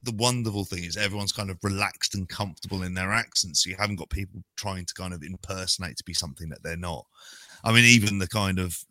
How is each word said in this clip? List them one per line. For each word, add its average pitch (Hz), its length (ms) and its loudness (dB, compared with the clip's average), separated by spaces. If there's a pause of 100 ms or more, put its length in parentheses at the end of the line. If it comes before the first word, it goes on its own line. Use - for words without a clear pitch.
the 120 100 -2
wonderful 110 520 2
thing 87 200 -6
is 85 120 -6
everyone's 101 360 0
kind 101 180 -4
of 85 120 -6
relaxed 98 520 0
and 95 140 -2
comfortable 95 540 -4
in 90 120 -4
their 92 180 0
accents. 101 520 2
So 87 60 -4
you 92 80 -6
haven't 104 180 2
got 82 140 -8
people 92 320 -6 (140)
trying 95 300 -4
to - 80 -6
kind 92 200 -6
of 78 80 -8
impersonate 90 760 -4
to - 80 -10
be 85 100 -8
something 80 360 -4
that 65 120 -10
they're 82 140 -4
not. 87 300 -6 (580)
I 113 80 4
mean, 120 120 6
even 104 340 6
the 92 100 0
kind 95 300 0
of 90 200 -2 (120)